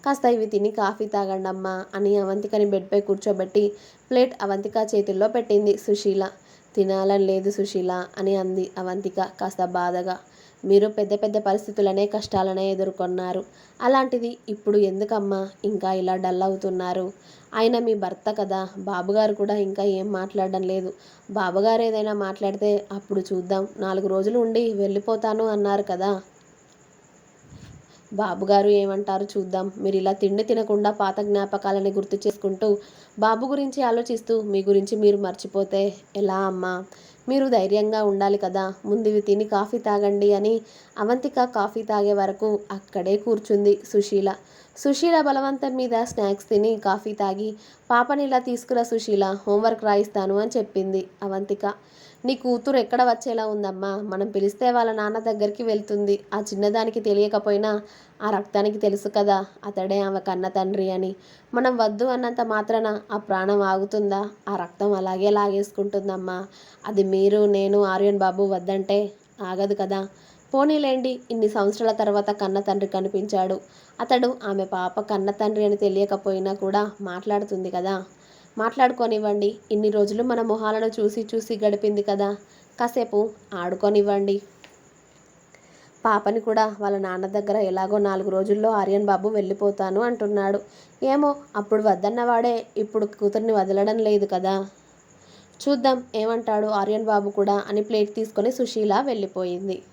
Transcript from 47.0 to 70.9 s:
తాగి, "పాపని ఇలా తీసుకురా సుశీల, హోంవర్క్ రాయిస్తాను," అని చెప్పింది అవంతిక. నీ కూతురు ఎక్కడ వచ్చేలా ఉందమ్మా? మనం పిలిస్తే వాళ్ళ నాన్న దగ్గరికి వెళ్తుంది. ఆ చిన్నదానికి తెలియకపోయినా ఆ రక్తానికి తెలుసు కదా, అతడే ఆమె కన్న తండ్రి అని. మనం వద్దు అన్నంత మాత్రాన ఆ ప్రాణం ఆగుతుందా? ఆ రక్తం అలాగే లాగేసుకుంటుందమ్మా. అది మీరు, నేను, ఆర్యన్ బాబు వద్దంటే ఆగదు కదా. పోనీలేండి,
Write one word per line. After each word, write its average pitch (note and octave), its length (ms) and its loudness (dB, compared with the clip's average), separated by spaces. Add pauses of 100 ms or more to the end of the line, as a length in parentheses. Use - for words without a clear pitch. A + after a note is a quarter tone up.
తాగి, G#3 400 -4 (380)
"పాపని B3 320 2
ఇలా C4 160 2
తీసుకురా A#3+ 440 -2
సుశీల, G3+ 540 0 (100)
హోంవర్క్ A3 360 2
రాయిస్తాను," G3+ 540 2
అని A3 200 0
చెప్పింది F#3+ 500 -2 (160)
అవంతిక. G3+ 500 -4 (520)
నీ C4 160 0
కూతురు B3 420 0
ఎక్కడ B3 260 0
వచ్చేలా A3+ 340 -2 (100)
ఉందమ్మా? G3 380 -4 (200)
మనం G3 240 -2
పిలిస్తే G3+ 400 0
వాళ్ళ A3+ 240 4
నాన్న G#3+ 200 -2 (100)
దగ్గరికి G#3 400 -2
వెళ్తుంది. G#3 460 0 (200)
ఆ G#3 40 -2 (100)
చిన్నదానికి A3 580 0
తెలియకపోయినా G#3 640 2 (540)
ఆ G#3+ 100 0
రక్తానికి G#3 500 0
తెలుసు G3+ 300 0
కదా, G3+ 220 4 (300)
అతడే G3 300 -2 (100)
ఆమె F#3+ 200 -2
కన్న F#3 200 -2 (100)
తండ్రి F#3+ 280 0 (100)
అని. F#3+ 160 -2 (440)
మనం B3+ 180 2 (100)
వద్దు G#3+ 320 0
అన్నంత B3 260 -2 (120)
మాత్రాన A3 360 0 (260)
ఆ G#3 120 -2
ప్రాణం G3+ 340 2 (100)
ఆగుతుందా? G3+ 500 0 (300)
ఆ G3+ 120 -4
రక్తం G3+ 360 0
అలాగే F#3+ 380 0
లాగేసుకుంటుందమ్మా. G3 1000 -2 (540)
అది G3 140 4 (100)
మీరు, G3+ 260 4 (160)
నేను, G3 240 4 (140)
ఆర్యన్ G3+ 300 2
బాబు F#3+ 200 2 (100)
వద్దంటే G3 440 0 (500)
ఆగదు G3 320 -2
కదా. G3 200 -2 (520)
పోనీలేండి, C4+ 580 2 (220)